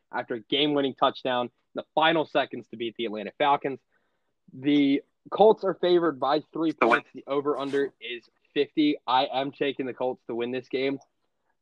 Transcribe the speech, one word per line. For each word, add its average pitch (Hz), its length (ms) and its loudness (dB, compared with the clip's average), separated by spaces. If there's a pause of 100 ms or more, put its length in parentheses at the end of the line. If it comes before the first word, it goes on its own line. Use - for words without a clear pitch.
(120)
after 127 220 -6
a 117 60 -8
game-winning 139 540 0
touchdown 123 520 -2
in 117 40 -12 (260)
the 139 80 -8 (100)
final 160 320 2
seconds 131 440 -4
to 123 60 -16
beat 117 200 -8
the 117 80 -4
Atlanta 104 340 -6
Falcons. 143 400 0 (720)
The 139 500 2 (280)
Colts 214 320 6
are 190 120 -2
favored 170 440 2
by 139 240 0 (100)
three 160 200 -2
points. 127 420 2
The 127 140 -16
over-under 139 720 -2
is 117 280 -12 (260)
fifty. 147 420 0 (100)
I 131 260 2
am 135 200 -4
taking 139 340 -4
the 120 80 -8
Colts 127 320 -6
to 123 80 -8
win 120 160 -4
this 127 180 -8
game. 135 300 -4 (640)